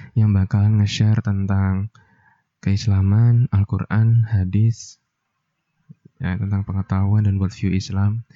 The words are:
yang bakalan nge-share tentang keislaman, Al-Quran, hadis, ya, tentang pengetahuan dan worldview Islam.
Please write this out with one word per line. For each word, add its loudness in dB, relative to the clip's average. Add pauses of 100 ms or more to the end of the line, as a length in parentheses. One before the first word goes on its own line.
(160)
yang 4
bakalan 2
nge-share 0
tentang -2 (720)
keislaman, 2
Al-Quran, 0
hadis, -2 (1200)
ya, -6
tentang -4
pengetahuan 0
dan 0
worldview -2
Islam. -2 (120)